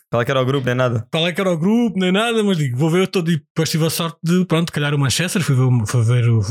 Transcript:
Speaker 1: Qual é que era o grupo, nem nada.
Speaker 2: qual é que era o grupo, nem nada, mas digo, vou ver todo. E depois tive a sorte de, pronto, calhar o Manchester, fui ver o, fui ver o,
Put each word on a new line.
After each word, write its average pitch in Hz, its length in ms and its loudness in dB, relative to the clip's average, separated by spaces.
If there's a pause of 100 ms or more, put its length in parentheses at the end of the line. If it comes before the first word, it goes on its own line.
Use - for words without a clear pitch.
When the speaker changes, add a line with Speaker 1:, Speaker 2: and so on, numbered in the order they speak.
Speaker 1:
Qual 120 140 0
é - 20 0
que 131 60 -4
era 131 100 2
o 127 60 2
grupo, 135 180 0
nem 123 120 0
nada. 120 340 0
Speaker 2:
qual 165 160 -2
é 175 60 -2
que 180 80 -4
era 190 100 0
o 170 80 0
grupo, 208 400 0
nem 185 140 0
nada, 220 320 0
mas 190 140 2
digo, 127 200 -2
vou 160 100 2
ver 180 200 2
todo. 170 240 -2
E 156 60 0
depois - 300 -4
tive 160 180 0
a 156 40 0
sorte 165 320 -6
de, 180 220 2
pronto, 165 280 0
calhar 147 220 -2
o 147 60 0
Manchester, 160 420 -2
fui 135 140 2
ver 127 60 2
o, 123 240 2
fui 120 180 0
ver 120 240 2
o, 113 120 2 (100)